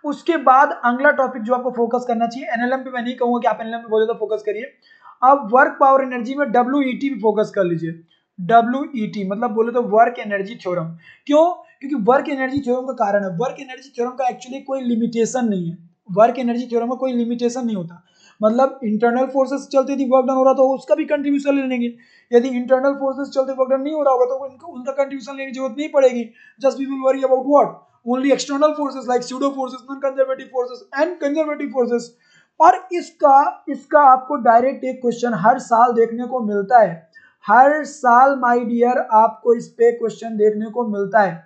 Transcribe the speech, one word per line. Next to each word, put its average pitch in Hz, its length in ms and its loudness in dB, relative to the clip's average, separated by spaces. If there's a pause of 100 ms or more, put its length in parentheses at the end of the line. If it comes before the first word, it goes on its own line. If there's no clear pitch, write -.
उसके 302 340 -2
बाद 269 320 4 (140)
अगला 254 280 2
topic 254 300 -2
जो 240 120 0
आपको 247 180 -2
focus 240 360 -2
करना 233 180 0
चाहिए, 262 220 -8
एनएलएम 247 320 -2
पे 262 100 -14
मैं 247 120 -8
नहीं 247 140 -6
कहूंगा 240 240 0
कि 233 80 -2
आप 214 120 0
एनएलएम 226 200 -8
पे 226 80 -20
बहुत 220 120 0
ज्यादा 220 180 -2
focus 214 280 -6
करिए, 214 260 -8 (500)
आप 254 300 4
work 277 280 4
power 269 220 6
energy 254 320 -6
में 277 180 -2
डब्ल्यूईटी 262 580 0
पे 226 100 -8
focus 208 340 0
कर 196 100 0
लीजिए। 165 280 -4 (460)
डब्ल्यूईटी 220 920 0
मतलब 220 240 -4
बोले 226 180 0
तो 240 160 0
work 240 300 4
energy 208 380 -6
theorem। 170 340 -6 (360)
क्यों? 302 200 6 (340)
क्योंकि 269 240 -4
work 277 260 4
energy 262 300 -4
theorem 254 260 -4
का 269 100 -8
कारण 202 280 0
है, 180 140 -6
work 262 220 -6
energy 262 300 -18
theorem 240 220 -6
का 254 160 -4
actually 254 380 -10
कोई 269 160 -6
limitation 233 680 -2
नहीं 180 220 -2
है, 170 80 -14 (300)
work 226 300 4
energy 240 280 -4
थ्योरम 233 220 -2
का 262 80 -4
कोई 262 180 -4
limitation 240 520 -4
नहीं 214 100 -4
होता। 170 280 -12 (360)
मतलब 240 440 0
internal 233 420 0
forces 269 460 -2
चलते 269 200 0
यदि 277 120 -2
वर्क 254 220 2
डन 269 80 -2
हो 262 100 2
रहा 262 100 6
तो 262 200 4
उसका 302 200 -2
भी 302 100 -2
कंट्रीब्यूशन 285 500 -2
ले 277 100 0
लेंगे, 240 280 -4 (400)
यदि 240 180 4
internal 262 440 0
forces 269 400 -6
चलते 269 180 -2
work 262 180 -2
down 269 100 0
नहीं 294 140 -6
हो 302 80 -4
रहा 269 100 2
होगा 247 120 2
तो 247 100 -4 (100)
उनको, 262 240 -18
उनका 254 240 -12
contribution 277 440 -8
लेने 269 100 -10
की 269 60 -12
जरूरत 254 260 -8
नहीं 302 100 -6
पड़ेगी। 254 360 2 (360)
Just 262 200 -2
we 269 60 -6
will 269 180 -8
worry 269 200 0
about 262 240 0
what? 277 240 4 (340)
Only 262 260 0
external 285 420 0
forces 262 340 -8
like 247 160 0
pseudo 262 280 -4
forces, 262 320 -10
non 269 160 -14
conservative 262 500 -4
forces 247 340 -6 (120)
and 339 260 -2
conservative 294 500 -2
forces। 240 340 -2 (540)
और 359 180 6 (140)
इसका, 285 760 2
इसका 294 420 2
आपको 262 320 2
direct 240 420 2
एक 254 160 -8
question - 380 -2
हर 233 220 4
साल 240 340 2
देखने 226 320 0
को 254 160 -4
मिलता 208 380 2
है, 170 140 2 (500)
हर 277 420 6
साल 254 540 4
my 240 160 2 (100)
dear 240 300 2 (180)
आपको 226 400 4
इस - 160 -6
पे 233 240 2
question 226 420 -8
देखने 208 340 0
को 233 180 -4
मिलता 202 340 2
है। 170 240 -2